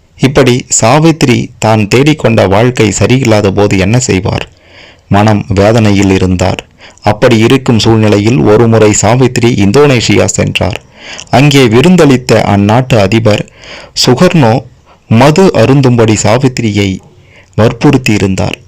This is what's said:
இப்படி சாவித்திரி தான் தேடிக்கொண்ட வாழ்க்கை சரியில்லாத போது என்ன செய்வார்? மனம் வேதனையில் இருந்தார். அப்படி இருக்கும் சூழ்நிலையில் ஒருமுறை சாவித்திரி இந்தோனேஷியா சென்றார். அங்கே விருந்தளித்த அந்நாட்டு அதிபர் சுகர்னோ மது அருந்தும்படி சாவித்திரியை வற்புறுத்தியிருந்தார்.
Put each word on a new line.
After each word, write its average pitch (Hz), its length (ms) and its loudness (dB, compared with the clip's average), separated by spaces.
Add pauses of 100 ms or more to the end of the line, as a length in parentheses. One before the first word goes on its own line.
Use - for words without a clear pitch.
(220)
இப்படி 135 320 2 (140)
சாவித்திரி 151 720 0 (200)
தான் 110 300 0
தேடிக்கொண்ட 117 600 0
வாழ்க்கை 113 400 0 (100)
சரியில்லாத 110 520 0
போது 101 280 -2
என்ன 98 200 -2
செய்வார்? 101 500 -4 (600)
மனம் 104 400 0
வேதனையில் 101 640 2
இருந்தார். 92 500 -2 (420)
அப்படி 113 360 0
இருக்கும் 123 400 0
சூழ்நிலையில் 110 600 0
ஒருமுறை 110 540 2
சாவித்திரி 120 640 0
இந்தோனேஷியா 104 680 0
சென்றார். 98 540 -4 (520)
அங்கே 139 360 2
விருந்தளித்த 139 640 2 (100)
அந்நாட்டு 107 560 0
அதிபர் 107 440 0 (640)
சுகர்னோ 135 460 0 (560)
மது 147 360 2 (100)
அருந்தும்படி 123 680 2
சாவித்திரியை 104 760 -2 (580)
வற்புறுத்தியிருந்தார். 107 1000 -2 (120)